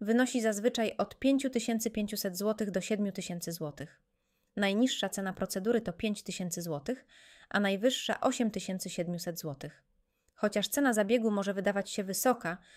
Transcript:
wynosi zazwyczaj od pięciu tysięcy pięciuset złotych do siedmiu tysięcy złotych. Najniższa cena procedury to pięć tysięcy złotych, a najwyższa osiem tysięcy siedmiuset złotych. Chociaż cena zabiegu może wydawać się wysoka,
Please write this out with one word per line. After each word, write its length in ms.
wynosi 400
zazwyczaj 580
od 200
pięciu 320
tysięcy 400
pięciuset 480
złotych 320
do 100
siedmiu 320
tysięcy 400
złotych. 500
Najniższa 520
cena 240
procedury 480
to 120
pięć 300
tysięcy 400
złotych, 440
a 120
najwyższa 600
osiem 300
tysięcy 400
siedmiuset 480
złotych. 460
Chociaż 340
cena 240
zabiegu 380
może 240
wydawać 360
się 140
wysoka, 540